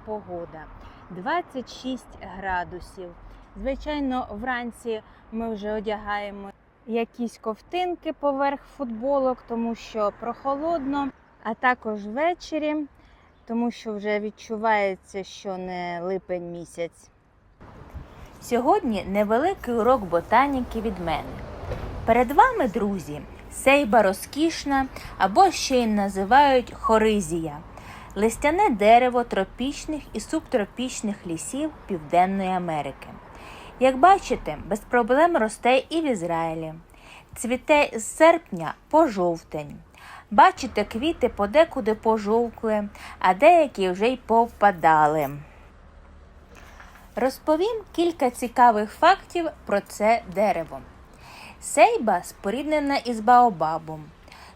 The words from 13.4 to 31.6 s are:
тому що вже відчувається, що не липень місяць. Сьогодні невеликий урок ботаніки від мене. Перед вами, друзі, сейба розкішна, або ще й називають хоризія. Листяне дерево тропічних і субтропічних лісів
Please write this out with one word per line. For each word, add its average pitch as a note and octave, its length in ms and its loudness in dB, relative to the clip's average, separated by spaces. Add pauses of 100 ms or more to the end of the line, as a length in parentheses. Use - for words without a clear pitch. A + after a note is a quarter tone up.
тому A#3 240 -2
що A3+ 240 -10
вже G#3 260 -2
відчувається, G#3 1040 -4
що - 320 -10
не F3+ 460 -8
липень F3+ 500 -6
місяць. E3+ 580 -12 (1300)
Сьогодні B3 680 0
невеликий A#3 680 0
урок A#3 260 2
ботаніки A3+ 800 0
від G3+ 180 -6
мене. C#3+ 540 -8 (520)
Перед A#3+ 280 2
вами, G4+ 360 2
друзі, F#3 520 -6 (320)
сейба C4 500 2
розкішна, C4+ 840 -2 (320)
або B3+ 320 4
ще - 260 -2
й A#3+ 100 2
називають G#3+ 920 2
хоризія. F3 800 0 (560)
Листяне D4+ 560 2
дерево A#3+ 540 6
тропічних B3+ 800 -4 (100)
і A3 80 -8
субтропічних A#3+ 1080 -4
лісів C4 440 -6 (160)